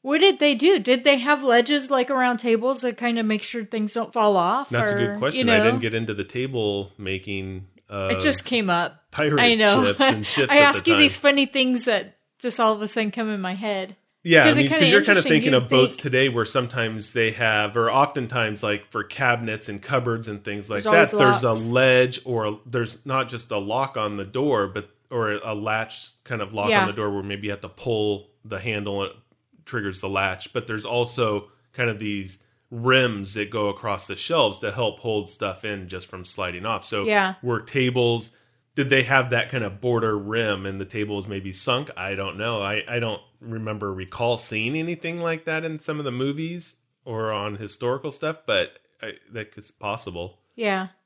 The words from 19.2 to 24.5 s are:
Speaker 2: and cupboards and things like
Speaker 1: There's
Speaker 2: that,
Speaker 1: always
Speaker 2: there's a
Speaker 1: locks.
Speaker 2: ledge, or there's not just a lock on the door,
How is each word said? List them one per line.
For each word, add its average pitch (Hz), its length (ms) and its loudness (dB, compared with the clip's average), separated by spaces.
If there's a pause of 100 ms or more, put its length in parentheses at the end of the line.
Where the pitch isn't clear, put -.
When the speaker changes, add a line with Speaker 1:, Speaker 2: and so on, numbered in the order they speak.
Speaker 2:
and 101 140 -10
cupboards 120 460 -2
and 101 140 -10
things 104 280 -8
like 101 140 -4
Speaker 1:
There's 170 260 6
Speaker 2:
that, - 120 -6
Speaker 1:
always 120 200 6
Speaker 2:
there's - 0 -
a 120 100 2
Speaker 1:
locks. 110 140 -2
Speaker 2:
ledge, 127 580 4
or 110 400 -4
there's 120 400 -6
not 131 240 -2
just 120 220 -12
a 107 80 -2
lock 117 400 -4
on 104 180 -4
the 98 80 -6
door, 117 440 0